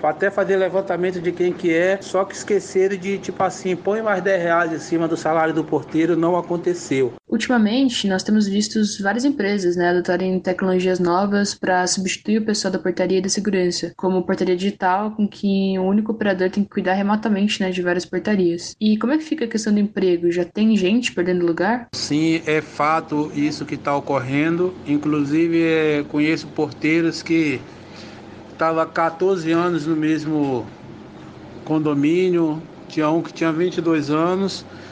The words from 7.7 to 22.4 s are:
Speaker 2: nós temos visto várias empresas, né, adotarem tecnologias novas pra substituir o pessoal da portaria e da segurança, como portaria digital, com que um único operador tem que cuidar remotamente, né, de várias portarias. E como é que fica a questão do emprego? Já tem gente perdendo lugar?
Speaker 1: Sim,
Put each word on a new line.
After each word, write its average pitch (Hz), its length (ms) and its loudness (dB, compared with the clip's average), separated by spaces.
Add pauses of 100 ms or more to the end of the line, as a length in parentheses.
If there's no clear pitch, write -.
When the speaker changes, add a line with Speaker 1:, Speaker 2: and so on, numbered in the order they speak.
Speaker 2:
nós 190 160 0
temos 208 240 2
visto 208 320 0 (240)
várias 214 220 0
empresas, 202 500 0
né, 175 140 2
adotarem 180 500 0
tecnologias 185 600 0
novas 202 540 2
pra 185 340 0
substituir 190 500 -2
o 220 80 0
pessoal 208 260 -2
da 185 80 -2
portaria 190 380 0
e 185 40 2
da 190 80 -2
segurança, 185 680 0
como 185 260 0
portaria 185 320 0
digital, 196 560 0
com 214 160 0
que 196 500 0
um 185 100 0
único 214 240 2
operador 190 380 2
tem 202 140 0
que - 60 -4
cuidar 185 240 -2
remotamente, 202 680 2
né, 185 100 0
de 185 100 -4
várias 180 240 0
portarias. 180 720 0
E 214 180 4
como 226 140 0
é 311 60 2
que 311 60 -2
fica - 220 -4
a - 20 -6
questão 214 260 -2
do 208 60 2
emprego? 180 520 2
Já 175 140 0
tem 214 320 2
gente 208 340 2
perdendo 180 340 0
lugar? 180 480 0
Speaker 1:
Sim, 160 520 0